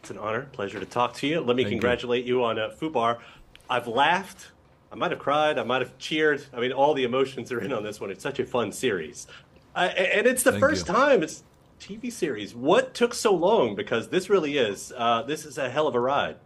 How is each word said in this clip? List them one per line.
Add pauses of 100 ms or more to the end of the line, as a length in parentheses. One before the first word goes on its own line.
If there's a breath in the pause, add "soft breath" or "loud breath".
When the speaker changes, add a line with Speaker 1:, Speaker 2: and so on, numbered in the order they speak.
Speaker 1:
It's
an
honor,
pleasure
to
talk
to
you.
Let
me
Speaker 2:
Thank
you.
Speaker 1:
congratulate
you
on,
uh,
Fubar. (500 loud breath)
I've
laughed. (400)
I
might
have
cried.
I
might
have
cheered. (100)
I
mean,
all
the
emotions
are
in
on
this
one.
It's
such
a
fun
series. (480 loud breath)
Uh,
a-,
and
it's
the
Speaker 2:
Thank
Speaker 1:
first
Speaker 2:
you.
Speaker 1:
time
it's (360)
T
V
series.
What
took
so
long?
Because
this
really
is,
uh,
this
is
a
hell
of
a
ride.